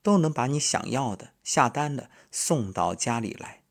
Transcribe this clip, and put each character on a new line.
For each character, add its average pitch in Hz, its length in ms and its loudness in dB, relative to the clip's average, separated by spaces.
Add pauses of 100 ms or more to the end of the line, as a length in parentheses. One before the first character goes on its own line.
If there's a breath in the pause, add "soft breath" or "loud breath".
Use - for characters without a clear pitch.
都 202 160 4
能 156 160 4
把 123 140 0
你 147 120 0
想 - 300 -2
要 120 260 -2
的、 - 180 -20 (100)
下 127 260 4
单 147 260 -2
的 - 140 -10 (220 soft breath)
送 110 420 -2
到 87 200 2
家 117 280 -2
里 104 100 -6
来。 - 400 -14